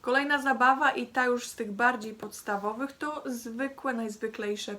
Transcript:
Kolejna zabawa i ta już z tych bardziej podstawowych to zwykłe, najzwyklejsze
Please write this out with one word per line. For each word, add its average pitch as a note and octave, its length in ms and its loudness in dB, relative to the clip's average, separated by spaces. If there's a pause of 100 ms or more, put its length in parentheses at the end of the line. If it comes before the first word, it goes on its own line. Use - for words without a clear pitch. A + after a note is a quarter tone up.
Kolejna C#4 420 4
zabawa C4 480 6
i B3 160 -2
ta B3+ 200 0
już B3 200 2
z - 80 -12
tych G#3+ 180 -6
bardziej A3 420 2
podstawowych G#3+ 760 -4
to D4+ 340 -6
zwykłe, B3+ 680 -6
najzwyklejsze G#3+ 840 -6